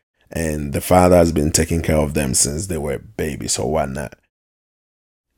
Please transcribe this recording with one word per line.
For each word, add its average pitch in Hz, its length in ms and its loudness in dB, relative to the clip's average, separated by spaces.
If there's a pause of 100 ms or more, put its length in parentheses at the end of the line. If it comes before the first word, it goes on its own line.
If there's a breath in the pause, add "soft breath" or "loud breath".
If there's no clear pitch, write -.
(300)
And 76 420 -4
the 87 80 -4
father 90 360 6
has 85 160 6
been 78 180 0
taking 80 320 0
care 80 140 0
of 76 180 0
them 69 200 -2
since 78 340 -2
they 90 100 -6
were 71 200 -6
babies 69 600 -8
or 65 140 -4
whatnot. 69 420 -4 (1200)